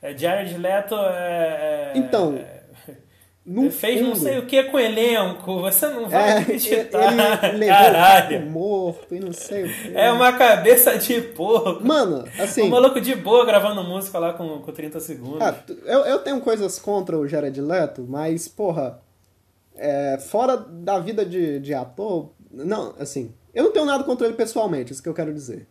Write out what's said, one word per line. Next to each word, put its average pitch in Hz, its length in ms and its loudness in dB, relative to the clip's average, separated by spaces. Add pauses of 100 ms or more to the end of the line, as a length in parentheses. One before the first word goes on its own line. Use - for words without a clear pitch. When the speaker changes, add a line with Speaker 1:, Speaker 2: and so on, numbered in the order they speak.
Speaker 1:
É, 139 160 -12
Jared 170 400 -4
Leto 196 380 -2
é, 165 960 -4
é, 135 40 0
Speaker 2:
Então, 190 380 0
Speaker 1:
é, - 260 -14 (840)
Speaker 2:
no 226 240 0
Speaker 1:
fez 226 320 -2
não 247 140 0
Speaker 2:
fundo 196 80 -2
Speaker 1:
sei 269 160 -2
o 247 80 -8
que 269 160 4
com 269 140 -2
o - 20 4
elenco, 214 840 0
você 185 280 0
não 240 200 -6
vai 196 200 4
Speaker 2:
É, 214 100 4
Speaker 1:
acreditar. 214 1080 2
Speaker 2:
ele 214 80 -2
levou 208 180 6
Speaker 1:
Caralho. 190 640 8
Speaker 2:
o - 20 -2
corpo 151 120 -8
morto 180 640 -6
e 180 40 -8
não 185 140 -10
sei 196 320 -8
o - 20 -6
quê. - 260 -10
Speaker 1:
É 226 180 4
uma 247 220 4
cabeça 240 640 6
de 233 240 -2
porco. 190 640 -2
Speaker 2:
Mano, 220 380 2 (160)
assim 202 240 0
Speaker 1:
Um 196 60 4
maluco 254 320 6
de 240 140 -2
boa 220 300 4
gravando 208 380 2
música 185 340 -8
lá 170 160 -2
com, 165 260 -10
com 156 120 -14
trinta 156 280 -10
segundos. 147 420 -10
Speaker 2:
Ah, 196 120 0
tu, - 200 -14 (120)
eu, 254 200 2
eu 262 140 0
tenho 277 220 -6
coisas 214 380 -2
contra 185 380 -4
o 147 100 -2
Jared 143 340 -6
Leto, 156 480 -4
mas, 160 380 -6
porra, 156 520 -6 (760)
é, 139 440 -4
fora 240 380 -2
da 170 420 -6
vida 208 260 -4
de, 170 340 -4
de 143 160 -8
ator, 160 560 -8 (200)
não, 165 480 -8
assim, 127 340 -10 (200)
eu 262 120 0
não 427 60 4
tenho 311 140 0
nada 277 180 0
contra 240 240 -2
ele 226 80 -2
pessoalmente, 208 580 -4
isso - 100 -16
que 170 60 -8
eu 160 60 -6
quero 156 180 -6
dizer. 120 380 -14